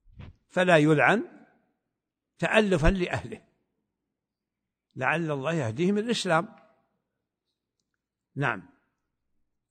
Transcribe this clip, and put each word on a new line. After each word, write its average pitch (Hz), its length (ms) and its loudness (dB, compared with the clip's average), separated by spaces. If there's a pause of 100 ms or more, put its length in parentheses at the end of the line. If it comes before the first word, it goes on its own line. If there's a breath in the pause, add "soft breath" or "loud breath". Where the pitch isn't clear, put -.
(500)
فلا 180 280 4
يلعن 151 480 4 (1120)
تألفاً 190 500 2
لأهله، 180 540 -2 (1500)
لعل 151 360 -2
الله 143 220 -4
يهديهم 160 440 -2
الإسلام، 196 580 -2 (1800)
نعم، 120 340 -6 (1000)